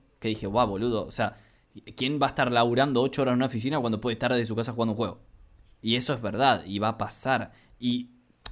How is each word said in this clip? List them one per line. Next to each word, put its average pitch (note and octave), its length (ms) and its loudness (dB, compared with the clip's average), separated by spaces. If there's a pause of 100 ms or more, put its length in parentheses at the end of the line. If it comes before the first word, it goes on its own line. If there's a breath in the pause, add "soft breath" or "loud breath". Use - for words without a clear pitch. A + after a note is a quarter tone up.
(200)
que A2+ 100 -2
dije, G#2+ 180 -4
"Guau, A2 200 4
boludo, G#2 380 -2
o - 60 -14
sea, G#2+ 240 -2 (600 soft breath)
¿quién C#3 240 -2
va C#3 60 4
a - 20 -2
estar C3 220 0
laburando A#2+ 500 4
ocho C3+ 220 0
horas B2+ 100 2
en B2 40 4
una C3 100 2
oficina B2 320 -2
cuando A2+ 200 0
puede A#2 140 -2
estar B2 180 -2
desde A#2+ 140 2
su G#2+ 100 -2
casa A#2 180 -2
jugando A2+ 200 0
un G#2 40 -2
juego?". G2 220 -4 (600)
Y A2+ 160 2
eso B2 160 -2
es A#2 80 -4
verdad, G#2+ 440 2
y G2 140 -4
va G#2+ 100 2
a A2+ 80 -4
pasar. A#2+ 540 -2 (280 soft breath)
Y B2 320 -2 (400)